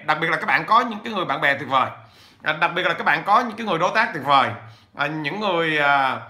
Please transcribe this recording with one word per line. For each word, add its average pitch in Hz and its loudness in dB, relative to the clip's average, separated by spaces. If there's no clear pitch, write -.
đặc 156 0
biệt 165 0
là 160 0
các 160 -4
bạn 156 0
có 214 4
những 226 -4
cái 226 -8
người 185 -2
bạn 139 -4
bè 143 2
tuyệt 135 -6
vời, 127 2
à, 151 -2
đặc 160 0
biệt 180 -2
là 170 0
các 233 -6
bạn 160 2
có 202 4
những 233 -6
cái 226 -8
người 170 0
đối 180 2
tác 226 2
tuyệt 147 -8
vời, 135 4
à, 143 -2
những 156 -4
người, 170 0
à, 135 2